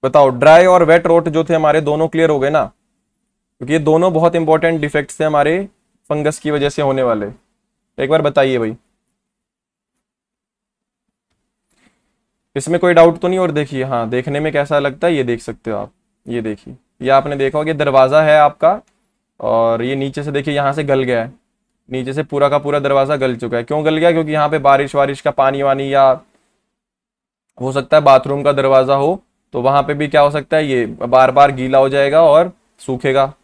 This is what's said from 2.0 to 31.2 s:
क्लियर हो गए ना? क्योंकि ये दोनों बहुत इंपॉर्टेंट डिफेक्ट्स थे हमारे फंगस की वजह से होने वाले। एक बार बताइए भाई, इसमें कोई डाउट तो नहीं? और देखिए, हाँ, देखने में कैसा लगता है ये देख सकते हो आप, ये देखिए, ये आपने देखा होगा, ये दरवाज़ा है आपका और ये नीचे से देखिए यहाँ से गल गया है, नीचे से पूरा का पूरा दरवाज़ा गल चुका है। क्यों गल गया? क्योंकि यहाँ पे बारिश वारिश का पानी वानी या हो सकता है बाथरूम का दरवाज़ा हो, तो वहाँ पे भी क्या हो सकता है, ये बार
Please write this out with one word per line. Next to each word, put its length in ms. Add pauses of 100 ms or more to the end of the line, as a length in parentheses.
क्लियर 220
हो 80
गए 120
ना? 140 (920)
क्योंकि 140
ये 60
दोनों 340
बहुत 220
इंपॉर्टेंट 460
डिफेक्ट्स 400
थे 40
हमारे 440 (400)
फंगस 300
की 120
वजह 180
से 140
होने 200
वाले। 240 (720)
एक 120
बार 120
बताइए 360
भाई, 180 (3750)
इसमें 240
कोई 140
डाउट 240
तो 100
नहीं? 100
और 120
देखिए, 340
हाँ, 240
देखने 320
में 120
कैसा 260
लगता 280
है 80
ये 100
देख 160
सकते 300
हो 80
आप, 140 (360)
ये 140
देखिए, 320 (280)
ये 80
आपने 260
देखा 220
होगा, 120
ये 40
दरवाज़ा 480
है 160
आपका 420 (600)
और 420
ये 140
नीचे 260
से 100
देखिए 220
यहाँ 180
से 120
गल 180
गया 220
है, 80 (580)
नीचे 220
से 100
पूरा 260
का 100
पूरा 200
दरवाज़ा 380
गल 200
चुका 200
है। 80
क्यों 200
गल 120
गया? 160
क्योंकि 200
यहाँ 160
पे 100
बारिश 360
वारिश 260
का 100
पानी 320
वानी 320
या 260 (1400)
हो 120
सकता 240
है 60
बाथरूम 400
का 100
दरवाज़ा 420
हो, 280 (300)
तो 100
वहाँ 200
पे 120
भी 140
क्या 120
हो 100
सकता 260
है, 100
ये 200
बार 440